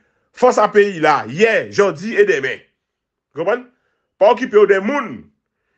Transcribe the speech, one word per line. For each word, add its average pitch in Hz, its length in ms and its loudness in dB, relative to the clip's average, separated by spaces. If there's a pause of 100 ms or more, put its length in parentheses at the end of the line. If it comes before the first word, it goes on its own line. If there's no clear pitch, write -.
(340)
Force 240 240 2
à 208 100 2
pays 202 320 0
là, 147 260 0
hier, 160 460 -2
jeudi 190 420 -2
et 208 100 4
demain. 135 320 -4 (760)
Vous 147 100 -8
comprenez ? 247 200 -4 (540)
Pas 208 120 4
occuper 214 360 2
des 196 120 4
mouns. 208 460 -6 (540)